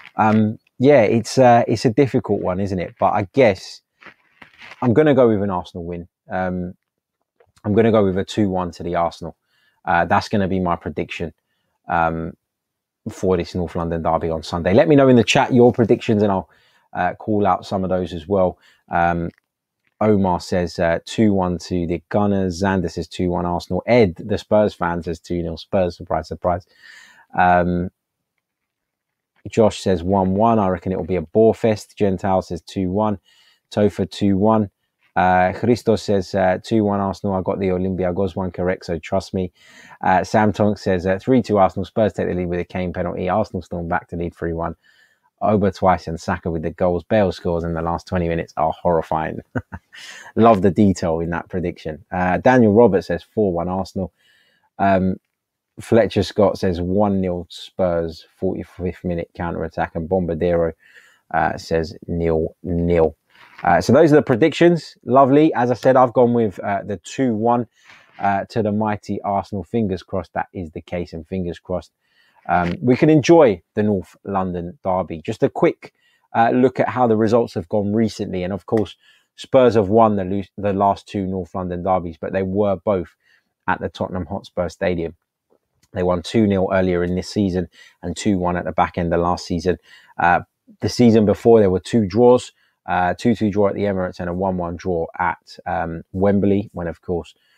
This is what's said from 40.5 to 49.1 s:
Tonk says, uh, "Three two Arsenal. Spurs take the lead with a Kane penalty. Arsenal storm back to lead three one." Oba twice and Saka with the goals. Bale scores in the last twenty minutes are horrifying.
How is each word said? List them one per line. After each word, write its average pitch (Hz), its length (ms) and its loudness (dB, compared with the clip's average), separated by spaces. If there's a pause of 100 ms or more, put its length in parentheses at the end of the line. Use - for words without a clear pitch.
Tonk 104 260 0
says, 92 300 -2
uh, 95 100 0
"Three 127 240 2
two 104 160 0
Arsenal. 95 260 2
Spurs 107 280 -2
take 90 160 -4
the 90 60 -4
lead 90 120 -4
with 87 140 -4
a 87 40 -6
Kane 90 280 -6
penalty. 90 360 -6
Arsenal 95 340 -2
storm 87 260 -10
back 85 220 -4
to 87 60 -10
lead 87 160 -6
three 85 200 -8
one." 82 240 -8 (640)
Oba 101 300 0
twice 92 380 0
and 82 120 -8
Saka 92 300 -6
with 82 120 -6
the 82 80 -6
goals. 87 340 -2
Bale 104 260 2
scores 85 320 -4
in 85 100 -4
the 82 80 -4
last 85 280 -6
twenty 87 200 -2
minutes 82 280 -6
are 78 160 -2
horrifying. 80 640 -2 (500)